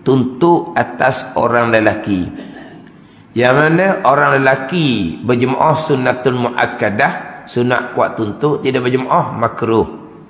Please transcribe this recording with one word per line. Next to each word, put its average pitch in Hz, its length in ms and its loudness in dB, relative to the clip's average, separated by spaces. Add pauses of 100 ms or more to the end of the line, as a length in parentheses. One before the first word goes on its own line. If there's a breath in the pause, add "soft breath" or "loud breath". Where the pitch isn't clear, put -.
tuntut 135 720 2
atas - 640 -2
orang 117 320 2
lelaki. 104 600 0 (1080 loud breath)
Yang 123 180 4
mana 165 320 4 (160)
orang 139 380 4
lelaki 135 800 0
berjemaah 127 560 2
sunnatul 123 720 0
muakkadah, 120 960 -2
sunat 123 480 -2
kuat 110 240 -2
tuntut, 135 480 -2
tidak 127 240 0
berjemaah, 131 480 0
makruh. 113 720 -2 (200)